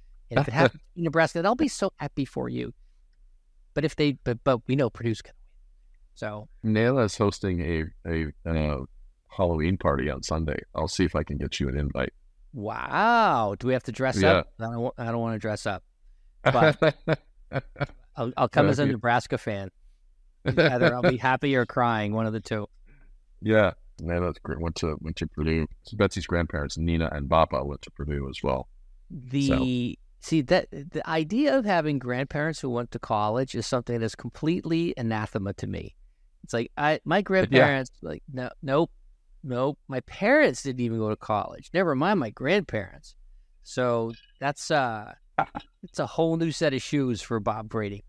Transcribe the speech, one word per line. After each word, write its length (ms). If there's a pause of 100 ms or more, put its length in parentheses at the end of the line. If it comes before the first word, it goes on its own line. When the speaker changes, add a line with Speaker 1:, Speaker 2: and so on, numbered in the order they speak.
(300)
Speaker 1:
And 100
if 80
it 60
happens 280
to 140
be 60
Nebraska, 380
then 60
I'll 100
be 120
so 300
happy 260
for 240
you. 260 (1000)
But 100
if 140
they, 160 (100)
but, 220
but 220
we 100
know 120
Purdue's 320
gonna 140
win. 640 (160)
So 320 (160)
Speaker 2:
Nana 380
is 160
hosting 440
a, 220 (260)
a, 220 (180)
uh, 360 (420)
Halloween 500
party 320
on 140
Sunday. 360 (160)
I'll 120
see 160
if 120
I 80
can 140
get 220
you 80
an 100
invite. 360 (400)
Speaker 1:
Wow. 1040
Do 80
we 60
have 100
to 80
dress 300
Speaker 2:
Yeah. 180
Speaker 1:
up? 200
I 40
don't 160
wa-, 180
I 80
don't 160
wanna 180
dress 260
up. 180 (600)
But 520 (120)
Speaker 2:
<laughs> 120 (960)
Speaker 1:
I'll, 220
I'll 120
come 180
Speaker 2:
Yeah, 40
Speaker 1:
as 80
a 60
Speaker 2:
yeah. 60
Speaker 1:
Nebraska 460
fan. 320 (420)
Speaker 2:
<laughs> 340
Speaker 1:
Either 500
I'll 60
be 160
happy 380
or 100
crying, 480
one 120
of 80
the 60
two. 280 (720)
Speaker 2:
Yeah. 320 (280)
Nana 400
gr-, 180
went 180
to, 220
went 180
to 100
Purdue. 400 (160)
So 120
Betsy's 300
grandparents, 520
Nina 340
and 180
Bappa, 360
went 180
to 80
Purdue 380
as 120
well. 260 (440)
Speaker 1:
The, 360
Speaker 2:
So. 800
Speaker 1:
see, 140
that, 300
the 360
idea 480
of 100
having 340
grandparents 600
who 120
went 200
to 80
college 540
is 140
something 320
that's 160
completely 840
anathema 560
to 140
me. 280 (480)
It's 100
like, 240
I, 280
my 120
Speaker 2:
Yeah. 40
Speaker 1:
grandparents, 720 (100)
like, 220 (100)
no, 160 (140)
nope, 260 (540)
nope. 340 (100)
My 140
parents 640
didn't 160
even 180
go 120
to 60
college. 560
Never 220
mind 260
my 120
grandparents. 840 (480)
So 520 (260)
that's, 320
uh, 420 (240)
Speaker 2:
<laughs> 460
Speaker 1:
it's 160
a 80
whole 300
new 140
set 220
of 80
shoes 400
for 180
Bob 300
Brady. 400